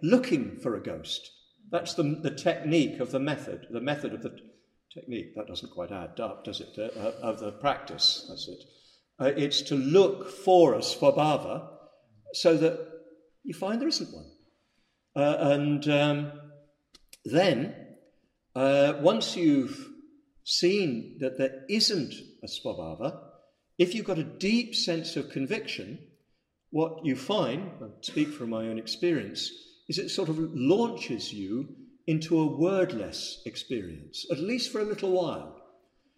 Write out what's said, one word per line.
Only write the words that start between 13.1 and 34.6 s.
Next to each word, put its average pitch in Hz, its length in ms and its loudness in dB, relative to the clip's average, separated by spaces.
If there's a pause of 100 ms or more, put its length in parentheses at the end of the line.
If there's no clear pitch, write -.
you 196 120 -8
find 214 260 -2
there 311 80 0
isn't - 260 -4
one. 78 160 -18 (840)
Uh, 143 220 4 (160)
and, 147 360 0
um, 147 440 2 (920)
then, 147 500 2 (800)
uh, 139 460 6
once 208 360 4
you've 147 520 2 (560)
seen 175 760 0
that 131 180 -2
there 135 320 -2
isn't 202 420 0 (300)
a 104 40 -12
svabhava, 90 720 -6 (600)
if 175 160 2
you've 220 120 -4
got 180 120 -2
a 151 60 -2
deep 226 500 0
sense 165 420 -2
of 139 140 -6
conviction, 135 680 -6 (720)
what 160 340 -2
you 131 120 2
find, 175 540 -2 (120)
I 113 40 -12 (160)
speak 151 260 0
from 120 220 -8
my 113 180 -2
own 113 100 -4
experience, 139 720 -2 (380)
is 165 100 -2
it - 120 -4
sort 170 180 -2
of 160 100 -2
launches 160 960 0
you 104 360 -6 (380)
into 160 320 2
a 147 180 2
wordless 160 920 0
experience, 85 840 -8
at 147 80 -2
least 226 340 -4